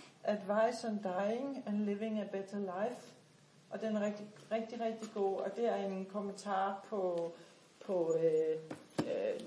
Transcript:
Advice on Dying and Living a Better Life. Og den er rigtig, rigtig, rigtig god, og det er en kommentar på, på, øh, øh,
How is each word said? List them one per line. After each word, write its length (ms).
Advice 640
on 180
Dying 640
and 180
Living 360
a 40
Better 340
Life. 440
Og 100
den 160
er 80
rigtig, 220
rigtig, 280
rigtig 340
god, 220
og 200
det 100
er 100
en 360
kommentar 760
på, 440
på, 360
øh, 420
øh, 480